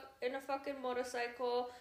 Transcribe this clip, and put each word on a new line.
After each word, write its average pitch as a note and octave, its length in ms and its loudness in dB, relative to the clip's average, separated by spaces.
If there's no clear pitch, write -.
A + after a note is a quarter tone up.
in B3+ 140 2
a C4+ 60 -2
fucking C#4 420 -2
motorcycle, B3 880 2